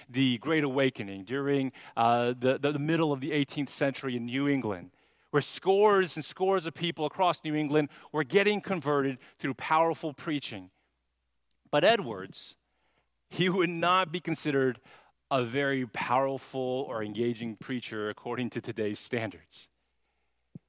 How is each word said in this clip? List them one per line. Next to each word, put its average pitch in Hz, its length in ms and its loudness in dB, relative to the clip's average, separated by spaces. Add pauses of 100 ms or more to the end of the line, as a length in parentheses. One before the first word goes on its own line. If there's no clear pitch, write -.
(100)
the 127 280 2
Great 151 260 2
Awakening, 120 600 0
during, 135 460 0 (260)
uh, 120 420 4
the, 127 200 2
the, 143 140 0
the 147 80 -2
middle 156 320 2
of 131 80 -2
the 147 100 -4
eighteenth 143 400 -2
century 131 460 -2
in 120 100 -4
New 139 220 0
England, 110 420 -2 (400)
where 147 100 4
scores 196 760 2
and 151 80 -6
scores 190 420 0
of 165 80 -6
people 160 320 -2
across 175 380 0
New 151 100 -2
England 151 360 2 (200)
were 147 140 0
getting 196 360 2
converted 143 580 -2 (200)
through 139 160 -4
powerful 160 580 2
preaching. 117 580 -8 (1000)
But 147 140 4
Edwards, 123 720 0 (760)
he 180 180 2
would 175 220 2
not 175 400 2
be 175 80 -6
considered 139 640 0 (500)
a 131 140 2
very 135 420 -2
powerful 131 1040 -2
or 113 160 -4
engaging 113 520 -4
preacher 110 540 -6
according 120 400 -6
to 117 100 -6
today's 107 380 -4
standards. - 680 -8 (1000)